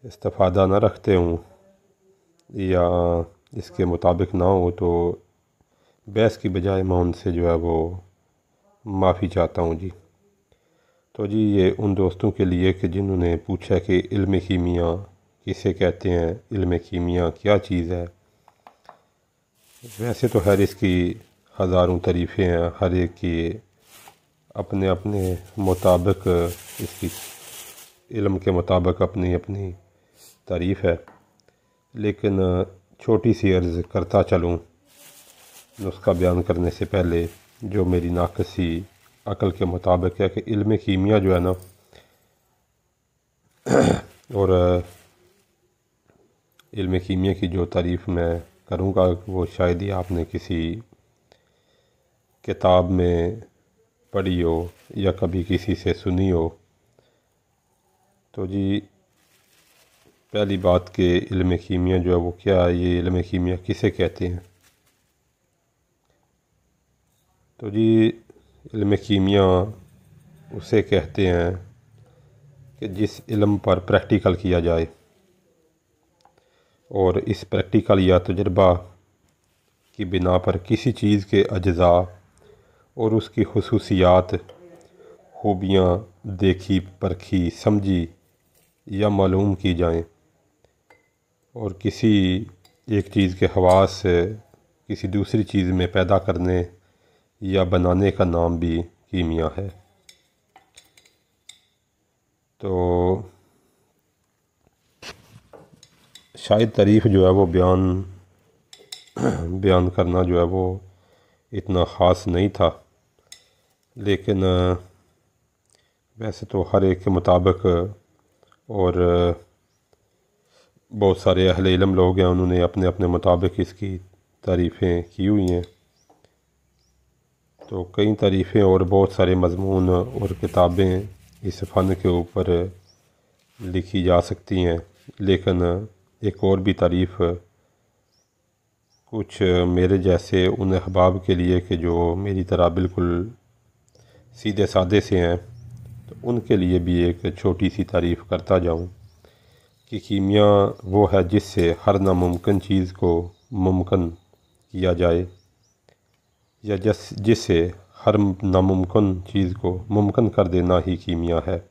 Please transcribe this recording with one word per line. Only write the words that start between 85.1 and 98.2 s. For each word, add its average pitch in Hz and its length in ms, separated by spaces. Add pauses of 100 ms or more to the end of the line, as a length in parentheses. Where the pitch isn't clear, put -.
खूबियाँ 95 540 (400)
देखी, 95 520
परखी, 90 720
समझी 95 560 (800)
या 104 240
मालूम 98 460
की 90 180
जाएं 85 300 (1500)
और 107 180 (100)
किसी 107 300 (760)
एक 101 200
चीज़ 95 300
के 95 100
हवास 92 440
से 87 320 (640)
किसी 101 220
दूसरी 101 340
चीज़ 92 280
में 90 200
पैदा 95 280
करने 90 380 (840)
या 95 260
बनाने 90 440
का 95 160